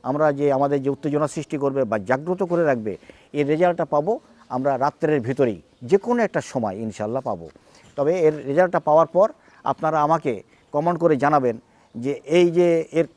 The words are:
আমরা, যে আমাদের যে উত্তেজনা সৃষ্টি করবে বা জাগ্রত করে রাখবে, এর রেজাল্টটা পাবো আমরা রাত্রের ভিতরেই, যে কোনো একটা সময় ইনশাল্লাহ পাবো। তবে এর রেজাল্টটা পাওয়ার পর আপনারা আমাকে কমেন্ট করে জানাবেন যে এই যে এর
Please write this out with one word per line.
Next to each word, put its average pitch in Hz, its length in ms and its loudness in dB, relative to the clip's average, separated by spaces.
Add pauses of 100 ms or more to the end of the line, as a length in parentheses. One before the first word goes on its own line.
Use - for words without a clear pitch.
আমরা, 147 280 0
যে 143 200 -2
আমাদের 139 320 0
যে 139 60 0
উত্তেজনা 147 380 -2
সৃষ্টি 156 300 -8
করবে 135 260 0
বা 110 160 -2
জাগ্রত 147 440 -2
করে 170 200 0
রাখবে, 113 340 -2 (360)
এর 143 140 0
রেজাল্টটা 170 380 2
পাবো 160 340 -2 (300)
আমরা 131 280 -2
রাত্রের 147 440 0
ভিতরেই, 117 400 -2 (220)
যে 139 140 2
কোনো 240 240 0
একটা 185 200 -2
সময় 110 340 -6
ইনশাল্লাহ 110 480 -6
পাবো। 87 260 -8 (460)
তবে 156 240 0
এর 151 260 2
রেজাল্টটা 175 340 2
পাওয়ার 156 280 4
পর 196 240 2 (320)
আপনারা 156 380 -2
আমাকে 147 420 0 (280)
কমেন্ট 160 280 0
করে 160 180 4
জানাবেন 127 420 2 (360)
যে 123 300 -6
এই 175 260 4
যে 170 400 2
এর 165 260 0